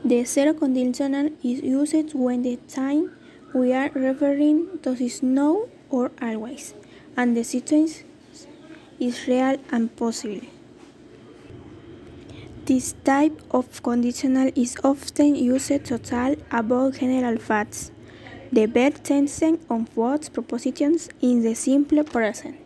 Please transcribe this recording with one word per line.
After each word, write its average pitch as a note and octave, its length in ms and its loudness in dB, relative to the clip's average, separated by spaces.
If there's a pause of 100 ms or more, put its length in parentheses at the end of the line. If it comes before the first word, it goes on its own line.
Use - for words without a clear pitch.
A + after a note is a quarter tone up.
The A#3+ 200 2
zero C#4 300 2
conditional C#4 760 0 (140)
is B3+ 180 -2
used D4+ 520 0
when B3 280 0
the B3 140 -2 (120)
time C#4+ 500 -2 (360)
we B3+ 200 2
are C4+ 200 0
referring D4 840 2
to C4 120 -4
is B3 300 -4
now C#4+ 460 2 (220)
or B3 200 0 (120)
always, A3+ 520 -8 (440)
and B3 180 2
the A#3 80 0
situation D4+ 640 0 (920)
is B3 300 -4
real C4 300 2 (160)
and A#3 240 0
possible. A3+ 420 -4 (2250)
This C4 280 0 (100)
type D4 380 2 (100)
of - 320 -2
conditional B3 720 0
is A#3+ 300 -2
often C#4+ 500 2
used C4+ 500 0
to A#3+ 120 -4
talk B3 400 -2 (120)
about B3 440 0
general B3+ 440 0
facts. G#3+ 540 -4 (640)
The G#3+ 140 6
verb B3 360 2
tense C#4+ 380 0
unfolds C4+ 880 0
propositions C4+ 800 -2 (100)
in B3 240 4
the A3+ 120 0
simple C#4+ 500 2
present. A3+ 500 -4 (100)